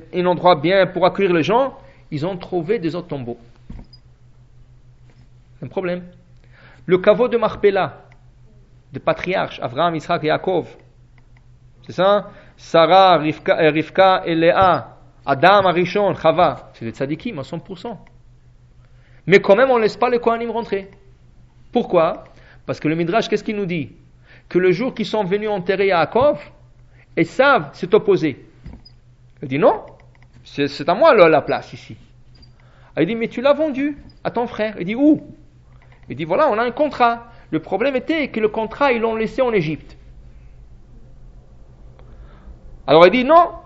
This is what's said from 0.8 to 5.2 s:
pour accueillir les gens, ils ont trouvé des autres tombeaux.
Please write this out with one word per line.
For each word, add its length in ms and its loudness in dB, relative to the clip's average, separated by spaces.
pour 200 -2
accueillir 260 0
les 100 2
gens, 360 -2
ils 160 -6
ont 100 -6
trouvé 420 -6
des 160 -6
autres 140 -10
tombeaux. 300 -10